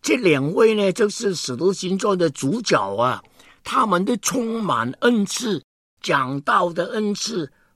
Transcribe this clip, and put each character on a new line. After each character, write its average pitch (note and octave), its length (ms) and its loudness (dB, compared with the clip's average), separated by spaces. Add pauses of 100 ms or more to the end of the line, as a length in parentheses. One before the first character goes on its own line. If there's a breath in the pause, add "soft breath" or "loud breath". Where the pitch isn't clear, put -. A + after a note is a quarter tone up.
这 D4+ 160 0
两 D#3 360 2
位 A3+ 220 6
呢， G3+ 160 2
就 G#3 160 0
是 G3+ 260 -2
使 C3 220 -6
徒 E3 160 2
行 F#3 260 -4
传 G3+ 200 0
的 E3+ 120 2
主 C#3+ 320 -2
角 G#2 340 0
啊。 A#2 280 0 (400 soft breath)
他 - 220 0
们 F#3 180 2
都 A#3+ 140 0
充 A3+ 440 -4
满 B2 380 0
恩 A#3 260 2
赐， G#3+ 380 -4 (380)
讲 C#3 400 0
道 F3+ 320 2
的 F3 140 -4
恩 G#3 280 -2
赐， F#3 340 -6 (260)